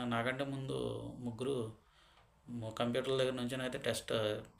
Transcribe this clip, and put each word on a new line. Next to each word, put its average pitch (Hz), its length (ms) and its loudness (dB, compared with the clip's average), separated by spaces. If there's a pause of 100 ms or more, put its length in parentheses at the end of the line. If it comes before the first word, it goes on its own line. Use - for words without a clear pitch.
(140)
నాకంటే 127 380 2
ముందు 135 240 -2 (500)
ముగ్గురు 123 280 0 (920)
ము-, 113 320 -4
కంప్యూటర్ల 127 420 2
దగ్గర 127 180 4
నుంచి 123 260 0
అయితే 127 220 -2
టెస్ట్, - 260 0 (480)